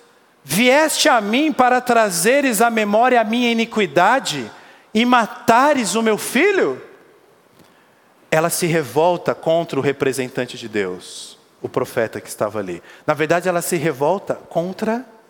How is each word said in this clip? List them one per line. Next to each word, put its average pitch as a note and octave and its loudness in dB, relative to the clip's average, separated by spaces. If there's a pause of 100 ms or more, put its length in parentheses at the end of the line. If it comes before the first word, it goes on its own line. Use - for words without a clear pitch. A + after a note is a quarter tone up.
(440)
Vieste B3+ 2
a B3 4
mim B3 0
para B3 2
trazeres A3+ 2
à A#3 4
memória A3+ 2
a A3+ 2
minha A#3 0
iniquidade F#3+ 0 (420)
e A3 2
matares A#3+ 2
o A3+ 0
meu A3 2
filho?" B3+ 0 (1500)
Ela D#3+ 0
se F3+ -2
revolta D#3+ 0
contra D#3+ -2
o - -2
representante C3 -2
de A2+ -14
Deus, F#2 -8 (240)
o A#2+ -10
profeta A#2 -4
que - -20
estava G#2+ -4
ali. F2+ -10 (220)
Na D3+ 0
verdade, E3 0
ela E3+ -2
se F3 -4
revolta D3 -2
contra G#3+ -6 (260)